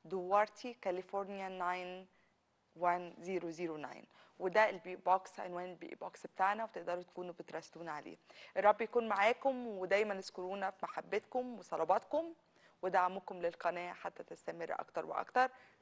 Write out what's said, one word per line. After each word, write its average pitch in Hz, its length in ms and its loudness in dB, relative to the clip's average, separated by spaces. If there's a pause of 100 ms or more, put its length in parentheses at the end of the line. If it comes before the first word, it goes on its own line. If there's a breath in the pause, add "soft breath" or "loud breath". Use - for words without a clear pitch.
دوارتي، 196 680 0
كاليفورنيا 190 760 -4
ناين 180 580 -4 (680 soft breath)
وان 175 440 2
زيرو 175 300 -2
زيرو 165 280 -4
ناين. 135 280 -12 (340 loud breath)
وده 190 300 4
البي 185 260 -6
او - 100 -16
بوكس، 185 340 2
عنوان 180 300 -6
البي 170 200 -12
او - 120 -8
بوكس - 260 -12
بتاعنا، 208 360 0
وتقدروا 180 400 -6
تكونوا 180 360 -10
بتراسلونا 165 520 -10
عليه. 151 260 -10 (400 loud breath)
الرب 208 240 8
يكون 226 260 2
معاكم، 240 600 4
ودايمًا 202 460 2
اذكرونا 190 580 -4
في - 140 -20
محبتكم 220 760 -4
وصلواتكم 196 720 2 (480 soft breath)
ودعمكم 185 600 2
للقناة 175 520 -2
حتى - 300 -10
تستمر 165 500 -8
أكتر - 320 -4
وأكتر. 254 440 2 (320 loud breath)